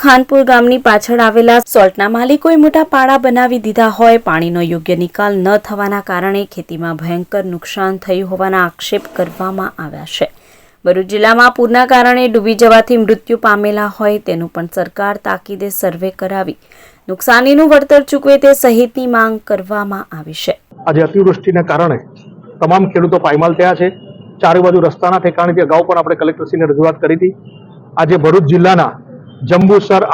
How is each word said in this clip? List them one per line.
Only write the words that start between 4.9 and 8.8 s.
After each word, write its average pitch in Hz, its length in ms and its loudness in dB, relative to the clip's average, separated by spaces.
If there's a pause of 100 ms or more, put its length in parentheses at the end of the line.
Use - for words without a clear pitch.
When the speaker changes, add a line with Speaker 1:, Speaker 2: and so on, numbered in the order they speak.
Speaker 1:
નિકાલ 202 380 -2
ન 185 100 0 (180)
થવાના 202 420 -6
કારણે 196 340 -4 (100)
ખેતીમાં 165 480 -10
ભયંકર 175 440 -6
નુકસાન 190 540 -6
થયું 185 320 -6
હોવાના 190 360 -2
આક્ષેપ - 500 -8